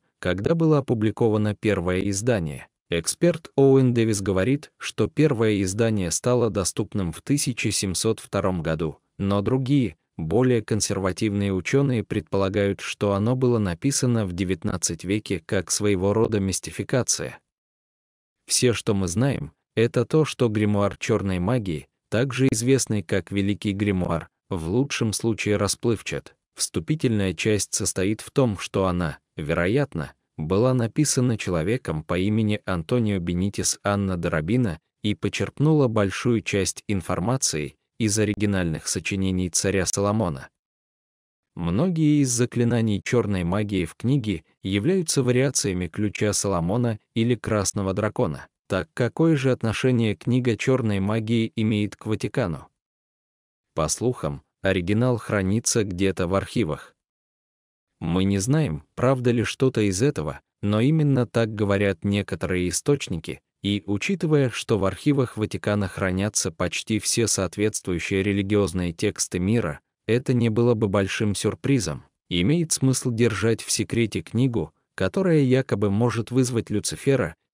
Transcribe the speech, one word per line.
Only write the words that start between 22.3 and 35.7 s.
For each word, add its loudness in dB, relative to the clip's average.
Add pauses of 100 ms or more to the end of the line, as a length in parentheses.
известный 2
как -4
Великий 0
гримуар, 0 (220)
в -4
лучшем -2
случае 0
расплывчат. -4 (180)
Вступительная -2
часть 0
состоит -2
в -16
том, 2
что -2
она, -2 (180)
вероятно, -2 (240)
была 2
написана 0
человеком -2
по -2
имени 2
Антонио 0
Бенитес -2
Анна 0
де -4
Робино 0 (240)
и 0
почерпнула 0